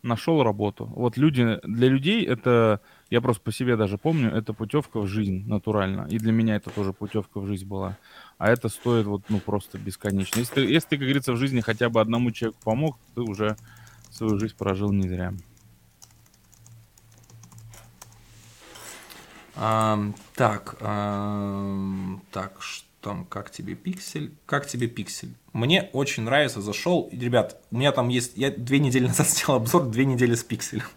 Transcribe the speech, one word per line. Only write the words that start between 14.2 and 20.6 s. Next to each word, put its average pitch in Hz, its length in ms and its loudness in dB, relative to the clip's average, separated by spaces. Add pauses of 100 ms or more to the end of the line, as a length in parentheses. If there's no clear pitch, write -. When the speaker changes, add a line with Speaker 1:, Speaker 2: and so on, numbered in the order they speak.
Speaker 1:
жизнь 104 200 -4
прожил 98 340 0
не 98 160 2
зря. 92 260 -4 (4000)
Speaker 2:
Ам, 110 580 2 (220)
так, 107 460 0